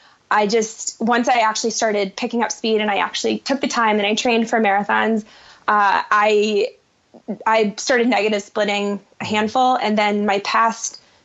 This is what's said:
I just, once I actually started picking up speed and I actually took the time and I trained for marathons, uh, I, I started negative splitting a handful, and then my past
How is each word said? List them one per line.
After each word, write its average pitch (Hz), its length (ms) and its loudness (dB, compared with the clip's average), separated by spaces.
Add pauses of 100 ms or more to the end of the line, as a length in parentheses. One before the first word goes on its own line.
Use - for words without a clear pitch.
(300)
I 214 160 2
just, 220 540 -2
once 240 300 0
I 247 100 4
actually 220 320 0
started 202 460 -2
picking 233 260 -2
up - 80 -4
speed 220 300 0
and 214 100 -2
I 190 60 -2
actually 214 420 -2
took 269 220 -4
the 254 80 -2
time 214 280 0
and 202 80 0
I 208 100 0
trained 226 340 0
for 233 100 0
marathons, 214 640 0 (480)
uh, 208 420 2
I, 208 560 2 (800)
I 220 320 2
started 240 300 0
negative 208 360 0
splitting 202 560 -2 (220)
a 214 40 -8
handful, 220 500 2
and 214 220 0
then 208 280 0
my 202 140 2
past - 600 -2 (240)